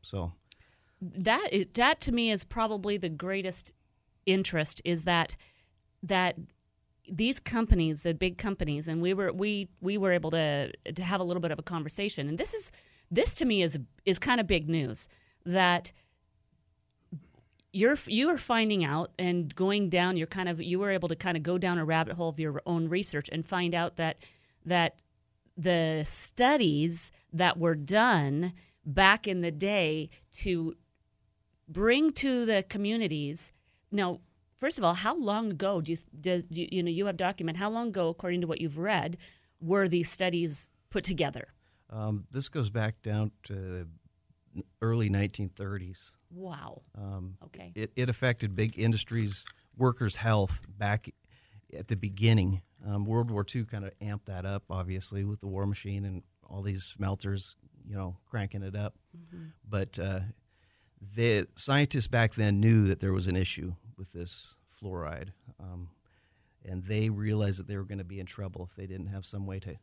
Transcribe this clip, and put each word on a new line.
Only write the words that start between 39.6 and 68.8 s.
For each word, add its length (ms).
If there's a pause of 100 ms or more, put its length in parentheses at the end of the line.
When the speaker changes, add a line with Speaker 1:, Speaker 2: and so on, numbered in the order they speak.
Speaker 2:
were 260
these 240
studies 580 (200)
put 140
together? 440 (420)
Speaker 1:
Um, 420
this 180
goes 200
back 320
down 300 (120)
to 100
the 340 (960)
early 280
nineteen 400
thirties. 600 (180)
Speaker 2:
Wow. 520 (160)
Speaker 1:
Um, 480
Speaker 2:
Okay. 300
Speaker 1:
it, 200
it 140
affected 460
big 240
industries, 680 (320)
workers' 380
health 520
back 460 (640)
at 100
the 80
beginning. 640 (240)
Um, 200
World 240
War 140
Two 220
kinda 260 (100)
amped 240
that 200
up, 240
obviously, 560
with 160
the 60
war 180
machine 400
and 180 (260)
all 120
these 220
smelters, 720 (300)
you 100
know, 300
cranking 380
it 120
up. 200 (220)
Speaker 2:
Mm-hmm. 300 (200)
Speaker 1:
But, 320
uh, 200 (960)
the 400
scientists 520
back 280
then 240
knew 280
that 120
there 120
was 160
an 80
issue 380 (280)
with 120
this 420 (260)
fluoride. 480 (300)
Um, 300 (760)
and 180
they 280
realized 480
that 80
they 100
were 60
gonna 200
be 160
in 60
trouble 420
if 80
they 120